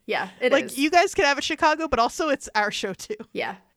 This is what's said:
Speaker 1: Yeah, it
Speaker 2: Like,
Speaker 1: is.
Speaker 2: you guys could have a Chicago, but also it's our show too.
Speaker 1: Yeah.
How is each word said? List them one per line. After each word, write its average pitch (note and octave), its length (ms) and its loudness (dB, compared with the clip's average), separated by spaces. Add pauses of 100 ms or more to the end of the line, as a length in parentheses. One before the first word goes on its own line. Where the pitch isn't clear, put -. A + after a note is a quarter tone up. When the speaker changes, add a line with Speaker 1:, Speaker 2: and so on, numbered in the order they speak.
Speaker 1:
Yeah, F#3 220 -4 (120)
it B3 120 2
Speaker 2:
Like, C#4 140 2
Speaker 1:
is. - 120 -10
Speaker 2:
you D4 120 0
guys F4 240 4
could G4 100 2
have C#4+ 140 2
a D4 40 -6
Chicago, D#4 460 0
but C4 100 0
also D#4 300 0
it's C#4 260 -2
our G#3 160 2
show G3+ 240 -6
too. - 220 -10 (160)
Speaker 1:
Yeah. A#2 240 -6 (200)